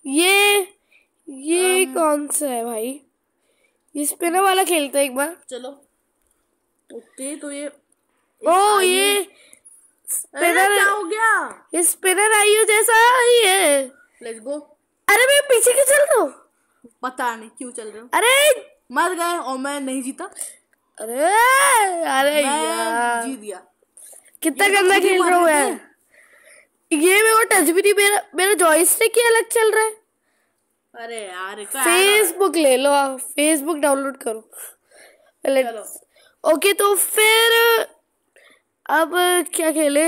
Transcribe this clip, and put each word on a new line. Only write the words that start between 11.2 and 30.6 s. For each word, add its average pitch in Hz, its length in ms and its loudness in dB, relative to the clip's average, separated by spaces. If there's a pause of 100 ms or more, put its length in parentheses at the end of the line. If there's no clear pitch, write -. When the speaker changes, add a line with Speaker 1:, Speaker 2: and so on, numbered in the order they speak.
Speaker 1:
ये 339 80 -2
स्पिनर 381 500 0
आई 415 240 4
हो 440 80 2
जैसा 453 560 4
ही 480 240 4
है। 302 460 0 (320)
Speaker 2:
Let's 226 260 -14
go। 294 140 -8 (460)
Speaker 1:
अरे, 453 180 4
मैं 571 160 4
पीछे 494 300 2
क्यों 539 120 2
चल 571 200 4
रहा 539 160 2
हूँ? 285 140 -2 (680)
Speaker 2:
पता 247 340 -6
नहीं 220 140 -20
क्यों 254 200 -16
चल 220 200 -14
रहा 214 120 -20
हूँ। 247 120 -18
Speaker 1:
अरे। 523 400 4 (380)
Speaker 2:
मर 349 220 -2
गए 339 240 -6
और 262 200 -8
मैं 285 220 -8
नहीं 262 220 -8
जीता। 269 220 -12 (720)
Speaker 1:
अरे, 240 260 -6 (800)
अरे 285 400 0
Speaker 2:
मैं 302 200 -2
Speaker 1:
यार। 240 600 -4
Speaker 2:
जीत 262 160 -10
गया। 202 280 -16 (720)
Speaker 1:
कितना 330 240 -2
Speaker 2:
ये 403 100 2
तो 392 60 2
Speaker 1:
गंदा 370 120 4
Speaker 2:
खुद 381 100 2
ही 392 60 4
Speaker 1:
खेल 370 100 2
रहा 349 100 2
Speaker 2:
मार 349 80 4
Speaker 1:
हूँ 339 80 4
Speaker 2:
देते 302 120 4
Speaker 1:
यार। 277 120 0
Speaker 2:
हैं। - 260 -14 (960)
Speaker 1:
ये 370 300 4
मेरे 440 140 4
को 440 60 4
टच 370 280 2
भी 359 120 2
नहीं, 403 120 4
मेरा, 403 280 0 (120)
मेरा 370 200 0
जॉयस्टिक 349 600 2
ही 480 60 2
अलग 453 260 2
चल 440 240 0
रहा 440 120 0
है। 440 60 -4 (1040)